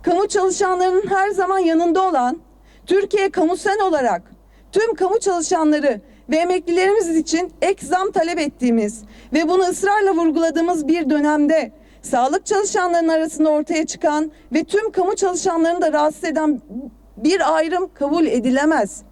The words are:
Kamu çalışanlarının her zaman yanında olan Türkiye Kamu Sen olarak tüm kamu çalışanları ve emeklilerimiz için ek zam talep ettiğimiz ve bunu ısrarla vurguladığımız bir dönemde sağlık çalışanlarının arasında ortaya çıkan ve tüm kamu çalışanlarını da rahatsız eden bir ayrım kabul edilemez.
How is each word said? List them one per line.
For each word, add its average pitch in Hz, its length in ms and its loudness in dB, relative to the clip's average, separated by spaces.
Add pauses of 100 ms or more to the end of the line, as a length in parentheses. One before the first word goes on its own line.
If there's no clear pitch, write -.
Kamu 349 260 0
çalışanlarının 370 800 0
her 392 200 0
zaman 381 300 0
yanında 339 500 2
olan 262 320 -2 (440)
Türkiye 392 440 2
Kamu 349 280 0
Sen 415 220 0
olarak 269 520 0 (400)
tüm 453 240 0
kamu 381 240 0
çalışanları 302 840 0 (280)
ve 277 60 0
emeklilerimiz 359 800 0
için 320 360 -2 (100)
ek 381 240 -2
zam 370 260 -2
talep 339 280 -2
ettiğimiz 233 640 -2 (300)
ve 320 160 0
bunu 370 120 2
ısrarla 392 520 0
vurguladığımız 330 760 0
bir 320 220 0
dönemde 294 640 2 (300)
sağlık 269 440 0
çalışanlarının 359 640 0
arasında 320 400 0
ortaya 311 360 0
çıkan 302 460 -2 (220)
ve 311 100 0
tüm 427 280 -2
kamu 381 240 0
çalışanlarını 349 680 0
da 311 120 0
rahatsız 302 300 0
eden 302 380 0 (560)
bir 311 380 2
ayrım 349 380 -2
kabul 302 320 0
edilemez. 254 760 0 (100)